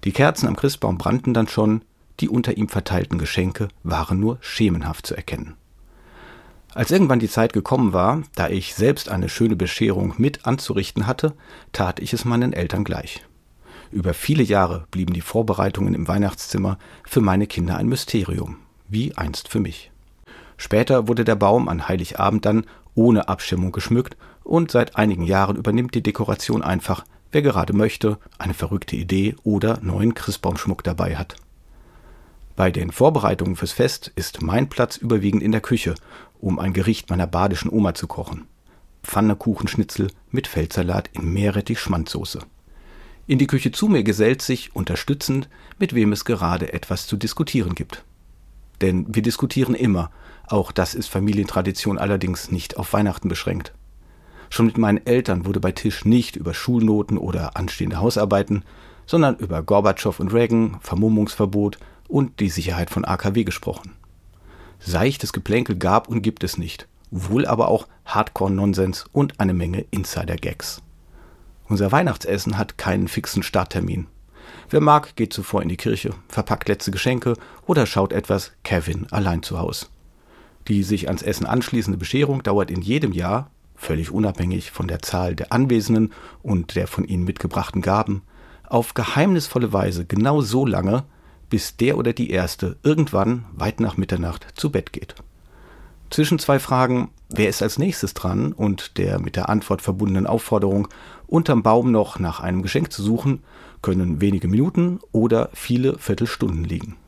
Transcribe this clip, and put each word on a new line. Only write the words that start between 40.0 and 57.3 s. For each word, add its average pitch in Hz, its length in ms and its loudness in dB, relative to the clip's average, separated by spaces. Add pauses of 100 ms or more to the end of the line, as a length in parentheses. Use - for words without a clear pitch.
mit 131 160 -4
Feldsalat 87 680 -2
in 82 180 -2
Meerrettich-Schmandsoße. 98 1080 -2 (880)
In 139 100 4
die 139 80 6
Küche 135 260 2
zu 214 160 2
mir 143 160 6
gesellt 110 360 4
sich - 340 -4
unterstützend, 135 760 -2 (280)
mit 131 160 0
wem 107 180 6
es 101 120 -4
gerade 90 480 0
etwas - 340 -6
zu 104 120 -2
diskutieren 107 560 -2
gibt. - 280 -10 (800)
Denn 92 240 2 (100)
wir 113 60 2
diskutieren 120 540 0
immer, 92 360 0 (360)
auch 101 260 -2
das - 220 0
ist - 140 -6
Familientradition, 101 880 0
allerdings 92 520 -2
nicht - 280 -4
auf - 160 -6
Weihnachten 101 340 0
beschränkt. 92 460 -4 (760)
Schon - 160 2
mit 113 140 2
meinen 104 280 2
Eltern 120 380 2
wurde 98 160 0
bei 90 120 0
Tisch - 340 -2
nicht 117 300 4
über 85 180 -6
Schulnoten 107 640 2
oder 87 360 -4